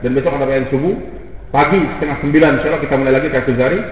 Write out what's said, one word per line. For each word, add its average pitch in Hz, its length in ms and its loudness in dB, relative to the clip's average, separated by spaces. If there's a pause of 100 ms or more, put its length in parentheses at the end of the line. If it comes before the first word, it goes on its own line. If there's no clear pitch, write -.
dan 123 80 0
besok 139 240 0
ada 139 80 0
perayaan 131 240 0
subuh. 147 240 0 (560)
Pagi 160 320 2
setengah 147 400 -4
sembilan 156 300 4 (100)
insya 151 80 -2
Allah 156 160 -2
kita 139 160 -2
mulai 131 160 2
lagi 151 160 0
kayak 131 240 0
Zari. 143 240 2 (100)